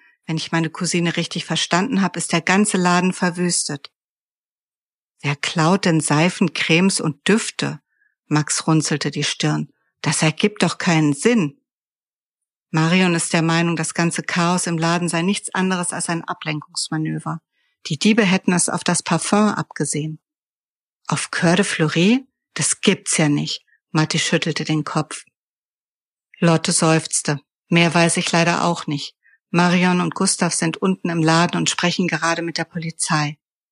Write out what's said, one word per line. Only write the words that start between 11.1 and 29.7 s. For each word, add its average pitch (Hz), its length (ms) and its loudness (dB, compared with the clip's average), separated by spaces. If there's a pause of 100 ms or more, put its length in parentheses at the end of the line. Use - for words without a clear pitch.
Sinn.“ 185 480 0 (1080)
Marion 170 440 2
ist - 180 -4
der 170 100 2
Meinung, 165 340 0
das 160 180 -4
ganze 170 280 -2
Chaos 175 440 0
im 170 100 -2
Laden 170 320 0
sei 165 140 -2
nichts 196 320 -2
anderes 185 380 -2
als 175 180 -6
ein 165 140 -4
Ablenkungsmanöver. 156 1160 -6 (460)
Die 151 120 -4
Diebe 214 260 4
hätten 185 280 2
es 175 160 2
auf - 160 -4
das 175 180 0
Parfum 202 460 2
abgesehen. 156 720 -4 (880)
„Auf - 240 -4
Coeur 175 260 2
de 202 80 4
Fleury? 185 640 2 (260)
Das - 300 -4
gibt's - 340 0
ja 156 140 4
nicht.“ 151 340 -2 (260)
Matti 156 280 0
schüttelte 160 460 -2
den 151 200 -2
Kopf. - 400 -6 (1120)
Lotte 165 340 2
seufzte. 160 680 0 (280)
„Mehr 170 260 2
weiß 170 240 2
ich - 120 -2
leider 170 340 2
auch 170 220 -2
nicht. - 300 -6 (340)
Marion 180 500 2